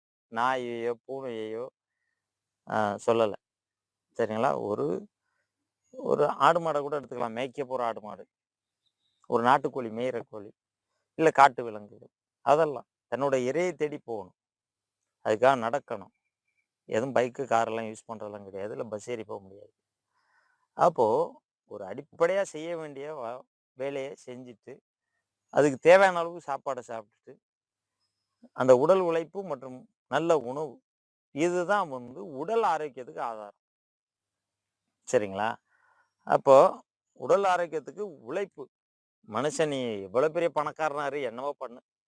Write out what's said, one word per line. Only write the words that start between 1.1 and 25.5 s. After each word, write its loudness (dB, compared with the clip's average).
ஆ, 0
சொல்லல. 4
சரிங்களா? 0
ஒரு, -4
ஒரு 0
ஆடு 4
மாடை -2
கூட -4
எடுத்துக்கலாம், -8
மேய்க்க -6
போற -4
ஆடு -4
மாடு, -16
ஒரு 2
நாட்டுக்கோழி, 2
மேயிற -6
கோழி, -16
இல்ல 4
காட்டு 6
விலங்குகள். -14
அதெல்லாம் 2
தன்னோட 0
இரையை 0
தேடி -6
போகணும், -12
அதுக்காக 4
நடக்கணும். -8
எதுவும் -4
பைக்கு, 0
காரெல்லாம் 0
யூஸ் -14
பண்றதெல்லாம் -12
கிடையாது, -10
இல்ல -10
பஸ் -10
ஏறி -8
போக -14
முடியாது. -20
அப்போ 2
ஒரு -14
அடிப்படையா -2
செய்ய -8
வேண்டிய -12
வ-, -12
வேலையை -8
செஞ்சுட்டு, -16
அதுக்கு 4